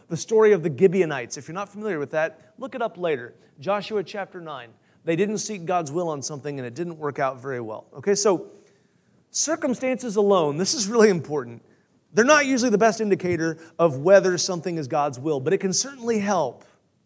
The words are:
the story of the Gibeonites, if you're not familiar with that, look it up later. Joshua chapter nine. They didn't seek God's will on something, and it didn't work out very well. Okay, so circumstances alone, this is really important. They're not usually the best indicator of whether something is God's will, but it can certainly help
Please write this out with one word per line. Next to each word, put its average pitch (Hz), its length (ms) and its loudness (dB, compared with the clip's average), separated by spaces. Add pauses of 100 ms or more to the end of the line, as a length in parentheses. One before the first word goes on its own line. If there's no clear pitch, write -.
the 170 80 -6
story 214 360 6
of 170 100 2
the 160 140 -2
Gibeonites, 156 600 2
if 143 100 -14
you're 160 80 -14
not 196 140 -8
familiar 208 300 -8
with 139 140 -6
that, 160 460 -4
look 262 160 -12
it 240 80 -6
up 196 140 -6
later. 147 380 -4 (260)
Joshua 202 420 -4
chapter 185 380 -10
nine. 135 300 -14 (340)
They - 120 0
didn't 196 220 0
seek 185 280 -8
God's 170 260 -2
will 170 160 -4
on 147 140 -6
something, 143 360 -10
and 123 80 -8
it 117 80 -12
didn't 170 220 -8
work 151 220 -6
out 135 200 -2
very 123 220 -8
well. 107 340 -10
Okay, 196 200 0
so 196 360 2 (800)
circumstances 254 840 -2
alone, 185 400 4
this 190 160 0
is 220 160 -4
really 220 220 6
important. 135 520 -4 (520)
They're 214 100 6
not 285 220 6
usually 254 240 2
the 202 80 4
best 220 220 2
indicator 175 580 -2 (200)
of 160 200 2
whether 180 400 6
something 175 400 -4
is 143 80 -6
God's 143 320 -2
will, 143 220 -2
but 151 120 -2
it 190 60 2
can 190 140 -2
certainly 240 480 -2
help 185 440 -2 (420)